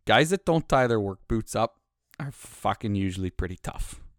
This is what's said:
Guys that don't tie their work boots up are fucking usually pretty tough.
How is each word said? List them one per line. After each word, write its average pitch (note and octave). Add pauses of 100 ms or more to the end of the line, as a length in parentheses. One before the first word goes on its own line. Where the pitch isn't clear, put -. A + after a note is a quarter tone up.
Guys C3
that G3
don't E3
tie C3
their A#2
work G2 (100)
boots A2+
up A2 (400)
are C#3
fucking -
usually F#2+
pretty F2+
tough. - (180)